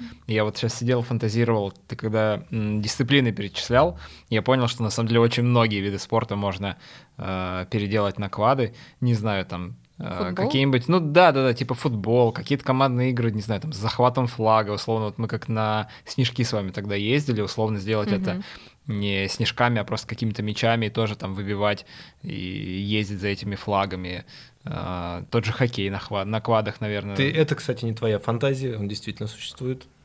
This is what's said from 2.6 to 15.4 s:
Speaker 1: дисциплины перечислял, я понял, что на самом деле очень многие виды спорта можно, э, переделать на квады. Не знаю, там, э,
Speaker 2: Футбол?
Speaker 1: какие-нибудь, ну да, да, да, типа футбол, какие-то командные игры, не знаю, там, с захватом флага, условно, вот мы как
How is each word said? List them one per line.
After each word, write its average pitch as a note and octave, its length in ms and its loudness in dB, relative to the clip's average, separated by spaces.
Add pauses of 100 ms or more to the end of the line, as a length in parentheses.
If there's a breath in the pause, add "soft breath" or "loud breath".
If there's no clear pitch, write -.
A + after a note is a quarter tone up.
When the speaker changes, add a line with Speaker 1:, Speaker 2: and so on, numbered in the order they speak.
Speaker 1:
дисциплины A#2+ 520 2
перечислял, A#2+ 680 2 (300 loud breath)
я A2 120 2
понял, B2+ 280 4
что - 140 -6
на G#2+ 60 0
самом A2+ 200 0
деле A#2 100 6
очень A#2 240 4
многие A2+ 380 4
виды G2 180 -2
спорта A2 380 0
можно, G2 400 -2 (400 loud breath)
э, F#2 520 -4
переделать G#2 480 0
на G2+ 120 -4
квады. A#2 440 2 (280 loud breath)
Не B2 120 4
знаю, G#2 320 0
там, F2+ 300 -8 (240)
э, - 40 -10 (240)
Speaker 2:
Футбол? F#3 80 -4 (100)
Speaker 1:
какие-нибудь, C3+ 420 2
ну F3 140 4
да, D#3+ 320 8
да, C3+ 100 2
да, B2+ 100 4
типа B2 220 -4
футбол, A#2 560 2
какие-то - 320 -2
командные C3 480 2
игры, A#2+ 200 0
не G#2 100 -2
знаю, G#2 180 -2
там, D#3 140 -6
с G2+ 40 -8
захватом B2 500 2
флага, A2 440 2
условно, A2 360 0
вот G#2 100 -8
мы A2+ 100 -2
как - 220 -6